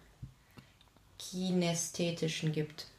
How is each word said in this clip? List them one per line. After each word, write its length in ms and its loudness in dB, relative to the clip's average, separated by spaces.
kinästhetischen 1300 2
gibt. 340 -2